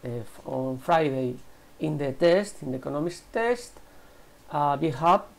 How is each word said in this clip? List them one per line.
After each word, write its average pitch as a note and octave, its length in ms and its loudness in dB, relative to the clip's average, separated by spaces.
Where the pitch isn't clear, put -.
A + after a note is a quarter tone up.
uh, B2 40 -8
f-, A#2 380 -10
on C3 320 -4
Friday C3+ 580 2
in D#3 180 -2
the C#3 140 -2
test, F3+ 500 2
in C#3+ 100 -6
the C3 60 -4
economics D3 440 -4
test. A#3+ 480 -2
Uh, C#3+ 260 2
be D#3+ 140 0
happy. E3+ 340 4